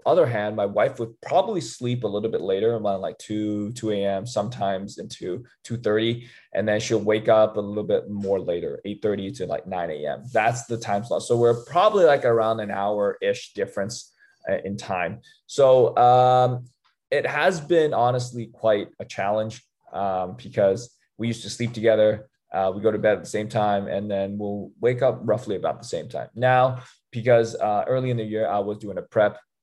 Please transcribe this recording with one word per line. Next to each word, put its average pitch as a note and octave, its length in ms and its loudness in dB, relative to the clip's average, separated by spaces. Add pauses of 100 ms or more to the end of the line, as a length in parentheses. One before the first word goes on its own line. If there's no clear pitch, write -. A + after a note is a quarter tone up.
other D#3 220 6
hand, G#2+ 280 -2
my G#2 120 0
wife A2 320 0
would A2+ 220 -8
probably F#3 400 0
sleep B2 420 -6
a A2 40 -2
little G#2 220 -2
bit F#2+ 120 -2
later, G2 340 0
around, G2+ 260 -2
like, E2 160 -8
two, G#2 540 -6
two A2 180 -6
A G2+ 160 -2
M, G2 220 -2
sometimes G2+ 720 -6
into - 440 -10 (200)
two A#2 140 -8
thirty. A2+ 500 0 (260)
And G#2 140 -2
then G#2+ 120 2
she'll A2+ 200 0
wake G#2+ 280 0
up A2 300 4
a - 20 -2
little G#2 240 -6
bit F#2+ 240 0
more G2 320 -2
later, E2+ 460 -6
eight G2+ 160 -10
thirty G2 300 -4
to, F2+ 160 -8
like, - 180 -6
nine F2+ 240 -6
A D2 160 -6
M. C#2+ 260 -6
That's A#2 340 0
the A#2 120 -6
time G#2 260 -4
slot. F2 200 -4
So A#2+ 140 2
we're A#2+ 260 4
probably, F#3+ 420 4
like, C#3 180 4
around A2+ 360 2
an G#2 100 -6
hour-ish G2+ 840 -2
difference, G2+ 600 -6 (340)
uh, F#2+ 160 0
in G2+ 140 -6
time. F2+ 440 -4 (260)
So, C3 500 6
um, B2+ 680 6 (460)
it C#3 160 0
has D#3 320 0
been D#3 340 2
honestly A#2+ 600 0
quite G#2 340 2 (100)
a - 60 -12
challenge, G#2+ 580 -4 (300)
um, F#2 500 -4
because - 540 0 (220)
we A2+ 100 -4
used A#2 160 -4
to G2+ 60 -10
sleep A#2+ 240 -6
together. G#2+ 560 2 (240)
Uh, F#2+ 200 0
we G2+ 80 -8
go A2 80 2
to G#2+ 80 0
bed G#2 200 2
at E2 60 -12
the - 60 -16
same G#2+ 200 -4
time, G#2 380 0
and G2+ 220 -4
then G2+ 280 -4
we'll G#2 420 -8
wake B2 220 2
up B2 200 2
roughly G#2+ 360 -2
about D#2+ 240 -4
the - 60 -16
same D#2+ 200 -6
time. B1 280 -10
Now, B2+ 480 2 (280)
because, A#2 440 2
uh, G#2 300 0
early B2+ 260 -2
in A#2 60 0
the A2 60 -4
year, G#2+ 240 -2
I G2+ 120 0
was G#2 180 -4
doing G2 200 -10
a F2 40 -6
prep, G#2 360 0 (260)